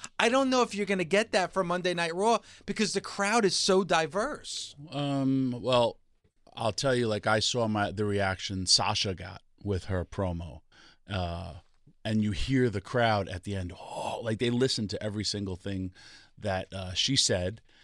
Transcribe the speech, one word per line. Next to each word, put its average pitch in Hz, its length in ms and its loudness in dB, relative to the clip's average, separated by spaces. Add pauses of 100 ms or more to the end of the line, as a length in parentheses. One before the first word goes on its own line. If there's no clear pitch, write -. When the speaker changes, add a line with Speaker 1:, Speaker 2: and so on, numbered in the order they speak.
(180)
Speaker 1:
I 220 100 4
don't 262 220 4
know 254 120 4
if - 120 0
you're 202 120 -2
gonna 185 180 0
get 196 280 2
that 185 200 2
for 190 100 0
Monday 180 320 -2
Night 170 200 -2
Raw 208 240 2 (280)
because 202 260 0
the 190 80 -2
crowd 208 440 2
is 185 100 2
so 190 300 4
diverse. 175 880 -2 (160)
Speaker 2:
Um, 135 720 0
well, 120 380 4 (560)
I'll 117 180 0
tell 135 220 2
you, 123 120 4
like, 107 200 -2
I 110 140 6
saw 117 260 2
my, 104 260 0
the 104 120 -2
reaction 98 640 0
Sasha 101 480 2
got 92 260 -12 (240)
with 98 200 -2
her 92 200 -2
promo, 85 560 -6 (500)
uh, 87 440 -6 (500)
and 110 180 2
you 107 100 0
hear 127 360 2
the 101 140 -4
crowd 110 460 2
at 92 160 -10
the 101 120 -6
end, 90 160 -6
oh, - 500 -8
like, 113 160 -2
they 120 120 0
listen 120 380 0
to - 140 -8
every 104 220 -4
single 98 320 -4
thing 92 360 -6 (460)
that, 95 320 -4
uh, 92 220 -8
she 131 240 0
said, 98 460 0 (220)